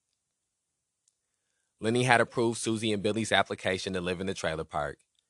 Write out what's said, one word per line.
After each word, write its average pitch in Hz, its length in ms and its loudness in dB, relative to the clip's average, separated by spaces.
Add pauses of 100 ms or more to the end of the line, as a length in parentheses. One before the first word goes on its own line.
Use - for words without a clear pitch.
(1800)
Lenny 117 240 0
had 123 160 6
approved 117 400 0
Susie 113 320 -2
and 101 120 -2
Billy's 107 280 0
application 95 600 0
to 90 80 -2
live 87 180 -2
in 95 80 -4
the 98 60 -4
trailer 80 320 -4
park, 73 320 -6 (320)